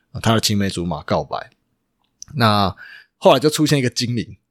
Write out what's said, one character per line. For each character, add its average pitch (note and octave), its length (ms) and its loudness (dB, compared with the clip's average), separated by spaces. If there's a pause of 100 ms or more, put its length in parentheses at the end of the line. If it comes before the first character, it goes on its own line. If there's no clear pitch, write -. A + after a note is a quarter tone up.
(120)
呃， - 100 -10
他 A2+ 100 2
的 A2 80 2
青 G#2+ 160 0
梅 G2 140 0
竹 F2 160 -6
马 D#2 160 -6
告 F2 200 -2
白。 - 280 -10 (840)
那 G#2 380 2 (440)
后 F3+ 160 6
来 C3 40 4
就 D3+ 120 2
出 D3+ 160 0
现 C#3+ 120 2
一 C3 40 -2
个 B2 80 0
精 A#2+ 260 -4
灵， - 220 -8 (120)